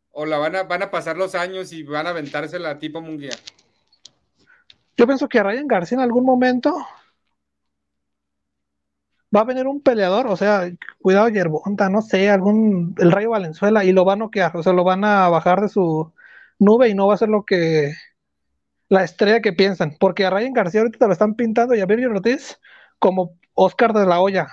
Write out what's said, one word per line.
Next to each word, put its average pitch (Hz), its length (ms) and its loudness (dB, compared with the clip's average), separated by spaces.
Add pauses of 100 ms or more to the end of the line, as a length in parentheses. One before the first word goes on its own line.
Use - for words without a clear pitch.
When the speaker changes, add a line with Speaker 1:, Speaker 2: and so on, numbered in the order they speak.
(120)
Speaker 1:
o 151 140 -8
la 156 120 -2
van 160 160 -4
a, 190 80 -2
van 180 220 -6
a 196 80 -8
pasar 160 240 -6
los 185 180 -4
años 180 380 -8
y 165 100 -16
van 147 240 -8
a 175 40 -4
aventársela 151 680 -8
tipo 156 220 -12
Munguía? 147 340 -14 (1600)
Speaker 2:
Yo 240 100 4
pienso 277 220 -2
que 233 120 0
a - 20 4
Ryan 233 240 -4
García 214 300 -2
en 262 60 -2
algún 247 220 0
momento 254 520 0 (2500)
va 208 60 4
a 226 40 2
venir 262 220 -4
un 285 140 -6
peleador, 226 480 2
o 190 80 -2
sea, 196 340 0 (300)
cuidado 196 300 4
Yerbonta, 190 580 -2
no 202 120 0
sé, 202 300 0
algún, 196 680 2
el 175 120 4
Rayo 208 200 2
Valenzuela, 202 540 0
y 185 80 4
lo 185 120 4
va 190 80 4
a 202 40 0
noquear, 196 400 -4
o 165 60 -6
sea, 185 100 2
lo 180 120 2
van 185 200 0
a 196 240 4
bajar 185 320 2
de 208 80 0
su 160 440 -2 (480)
nube 226 280 6
y 208 60 -2
no 196 120 0
va 208 80 2
a - 40 0
ser 220 100 0
lo 208 160 0
que, 160 500 0 (960)
la 190 160 4
estrella 214 360 0
que 214 120 -2
piensan, 180 480 -2
porque 190 260 0
a 185 40 -2
Ryan 226 220 -2
García 214 280 0
ahorita 226 180 -2
te 240 80 4
lo 196 60 2
están 214 220 0
pintando 233 420 0
y 208 40 0
a 185 60 -2
Virgil 233 220 0
Ortiz 226 520 -4 (380)
como 185 400 -2 (160)
Oscar 202 380 2
de 208 120 2
la 175 160 2
Hoya. 185 320 0